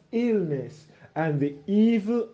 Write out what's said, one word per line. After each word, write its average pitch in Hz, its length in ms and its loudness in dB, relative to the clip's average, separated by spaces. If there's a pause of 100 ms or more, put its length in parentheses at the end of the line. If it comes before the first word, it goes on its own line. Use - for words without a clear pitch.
(120)
illness 185 720 -2 (300)
and 156 240 0
the 143 140 -2 (120)
evil 220 680 2